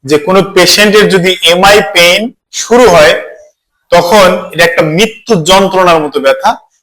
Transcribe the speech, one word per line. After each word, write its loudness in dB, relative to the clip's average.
যে -2
কোনো 0
পেশেন্টের 0
যদি 0
এমআই 2
পেইন 0
শুরু 0
হয়, 2
তখন 0
এটা -2
একটা -2
মৃত্যু -2
যন্ত্রণার 0
মতো -6
ব্যথা, -2